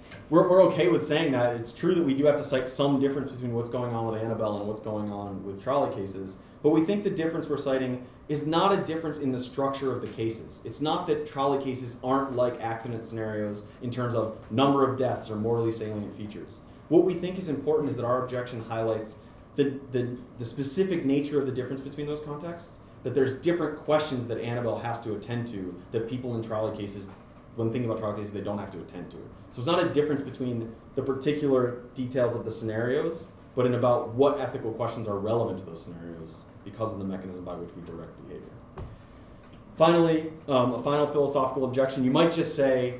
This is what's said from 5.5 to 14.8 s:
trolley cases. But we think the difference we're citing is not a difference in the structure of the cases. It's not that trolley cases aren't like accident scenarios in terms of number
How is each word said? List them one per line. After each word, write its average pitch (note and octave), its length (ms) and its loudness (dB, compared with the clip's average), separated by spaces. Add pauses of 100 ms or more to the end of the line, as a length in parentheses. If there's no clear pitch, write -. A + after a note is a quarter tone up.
trolley C3 320 2
cases. F#2+ 400 -8 (260)
But D3+ 100 6
we D#3+ 120 6
think G3+ 220 0
the F#3+ 40 4
difference D#3+ 380 -2
we're C#3+ 100 -2
citing B2+ 480 -2 (220)
is C#3+ 180 -2
not F#3 320 4
a D#3+ 60 -2
difference D#3 360 -4
in C3+ 120 0
the B2 80 -2
structure C3+ 560 -2
of G#2+ 60 -6
the G#2+ 60 -6
cases. A2+ 580 -6
It's A2+ 160 -10
not D#3+ 260 0
that D3+ 180 0
trolley C#3 380 0
cases B2 400 -6
aren't C3+ 320 0
like B2 240 2
accident A2+ 460 -6
scenarios G#2+ 580 -4 (180)
in B2+ 80 -4
terms A#2 260 -2
of A2 200 0 (160)
number C3+ 340 6